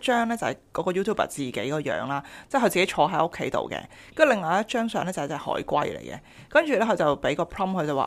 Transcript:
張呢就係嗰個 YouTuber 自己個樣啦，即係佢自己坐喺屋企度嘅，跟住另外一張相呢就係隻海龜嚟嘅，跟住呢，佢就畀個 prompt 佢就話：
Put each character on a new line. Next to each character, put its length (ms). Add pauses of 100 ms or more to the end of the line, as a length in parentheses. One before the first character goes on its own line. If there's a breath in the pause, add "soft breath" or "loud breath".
張 240
呢 100
就 80
係 120 (160)
嗰 100
個 100
YouTuber 360
自 140
己 100
個 280
樣 280
啦， 160 (240 loud breath)
即 100
係 40
佢 20
自 160
己 60
坐 220
喺 160
屋 120
企 120
度 220
嘅， 100 (360 loud breath)
跟 100
住 80
另 80
外 180
一 40
張 240
相 180
呢 60
就 100
係 60
隻 80
海 160
龜 340
嚟 120
嘅， 200 (300 loud breath)
跟 180
住 80
呢， 100
佢 120
就 220
畀 180
個 80
prompt 400
佢 20
就 100
話： 100